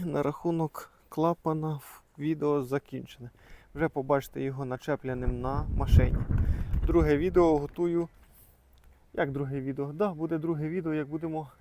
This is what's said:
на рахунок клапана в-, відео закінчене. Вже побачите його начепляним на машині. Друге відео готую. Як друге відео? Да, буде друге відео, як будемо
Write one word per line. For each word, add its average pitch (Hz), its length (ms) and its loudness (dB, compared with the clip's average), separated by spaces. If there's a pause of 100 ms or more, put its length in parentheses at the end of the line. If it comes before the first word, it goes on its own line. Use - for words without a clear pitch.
на 147 200 -2
рахунок 160 680 -4 (180)
клапана 156 640 0
в-, - 300 -14 (140)
відео 147 460 2
закінчене. 127 680 -6 (460)
Вже 156 140 0
побачите 139 520 -2
його 135 240 -4
начепляним 127 760 -4
на 139 220 -2
машині. - 540 4 (680)
Друге 151 340 4
відео 170 400 6
готую. 170 520 -2 (1040)
Як 139 180 -2
друге 139 300 -4
відео? 139 320 -4
Да, 190 200 0
буде 160 240 -2
друге 156 320 -2
відео, 165 240 -2
як 151 140 -2
будемо 156 540 -6